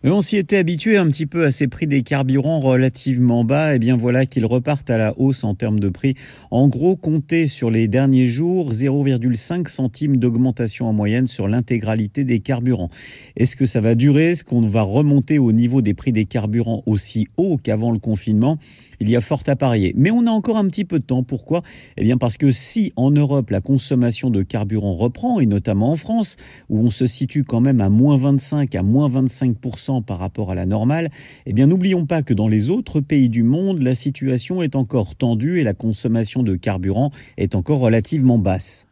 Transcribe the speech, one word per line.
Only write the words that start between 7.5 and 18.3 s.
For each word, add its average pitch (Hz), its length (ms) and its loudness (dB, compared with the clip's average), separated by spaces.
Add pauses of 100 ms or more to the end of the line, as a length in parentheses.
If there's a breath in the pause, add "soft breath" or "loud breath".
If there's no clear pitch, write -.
les 113 160 2
derniers 127 400 4
jours, 160 440 -2
zéro 135 320 0
virgule 127 320 0
cinq 170 320 -6
centimes 135 500 -2
d'augmentation 120 720 0
en 110 60 0
moyenne 107 320 0
sur 101 220 -4
l'intégralité 110 760 -2
des 123 160 0
carburants. 117 520 -2 (440 loud breath)
Est-ce 131 200 0
que 135 100 0
ça 120 160 0
va 113 140 2
durer ? 147 360 4
Est-ce 160 120 -4
qu'on 120 180 0
va 110 220 0
remonter 143 560 2
au 120 120 2
niveau 120 300 2
des 104 140 0
prix - 160 -4
des 110 140 2
carburants 110 600 -4
aussi 107 420 -2 (100)
haut 175 200 0
qu'avant 110 340 -2
le 113 60 0
confinement ? 110 640 0 (400 loud breath)